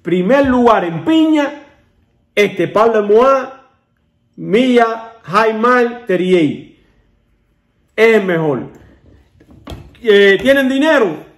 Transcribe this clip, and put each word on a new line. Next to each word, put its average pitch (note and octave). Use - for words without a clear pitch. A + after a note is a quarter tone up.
primer F#3
lugar A#3+
en E3
piña, D#4
este F#3+
Parle G#3+
Mois, B3+
Milla, A3+
High A3
Mile, A#3+
Terrier. F3+
Es A3+
el G3
mejor. D#3+
Eh, G3+
¿tienen C4+
dinero? C4+